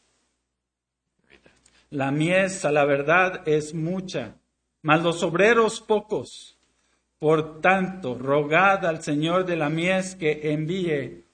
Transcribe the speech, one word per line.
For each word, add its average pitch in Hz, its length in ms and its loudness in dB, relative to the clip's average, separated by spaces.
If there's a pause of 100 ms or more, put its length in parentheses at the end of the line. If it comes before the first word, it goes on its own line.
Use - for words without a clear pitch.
(1900)
"La 135 200 -4
mies, 180 540 0
a 147 80 0
la 147 140 4
verdad, 165 600 2
es 151 280 0
mucha, 165 600 -6 (440)
mas 156 220 4
los 170 200 -2
obreros 208 600 2
pocos. - 760 -6 (600)
Por 156 420 0
tanto, 185 560 0
rogad 151 680 2
al 160 160 -4
Señor 165 420 -2
de 175 120 -4
la 147 120 -2
mies 180 460 -2
que 151 380 -2
envíe 156 680 -4 (120)